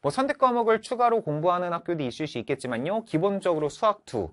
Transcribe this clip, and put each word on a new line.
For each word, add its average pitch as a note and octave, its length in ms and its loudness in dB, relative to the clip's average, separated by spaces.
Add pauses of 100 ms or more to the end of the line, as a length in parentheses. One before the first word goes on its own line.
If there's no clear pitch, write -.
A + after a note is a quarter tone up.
뭐 C#3+ 100 -2
선택 C#4 260 -2
과목을 A3+ 440 4
추가로 A#3 400 2
공부하는 F3 500 0
학교도 E3+ 320 -2
있을 C3+ 240 -4
수 C3+ 100 -10
있겠지만요. C3+ 680 -4
기본적으로 E3+ 640 0
수학 G#3 340 0
투 G2 300 -4